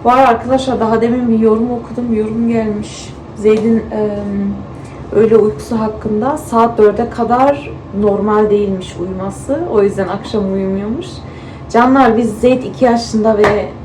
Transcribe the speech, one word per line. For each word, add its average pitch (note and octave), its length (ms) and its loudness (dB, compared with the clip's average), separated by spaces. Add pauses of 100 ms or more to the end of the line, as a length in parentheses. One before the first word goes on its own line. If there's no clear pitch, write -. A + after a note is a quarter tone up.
Bu A#3 80 4
arada C4 160 6
arkadaşlar B3 520 0
daha A3 220 2
demin A#3+ 280 0
bir A3+ 100 4
yorum A3+ 320 2
okudum. A#3 420 -4
Yorum A3 360 0
gelmiş. G#3+ 600 -4 (280)
Zeyd'in, A3 400 4
e, G#3 420 -4 (960)
öğle A3 220 6
uykusu G#3+ 420 0
hakkında. A3 580 -2
Saat A#3 400 0
dörde G#3+ 320 4
kadar C4 640 0 (300)
normal G#3 480 2
değilmiş G3 520 -2
uyuması. F#3+ 580 -6 (120)
O G#3 120 4
yüzden G3 240 0
akşam G3 460 -4
uyumuyormuş. G3 520 -4 (640)
Canlar B3 480 4
biz A3 220 -2
Zeyd B3+ 240 2
iki - 220 -2
yaşında A3 520 2
ve G#3 300 2 (160)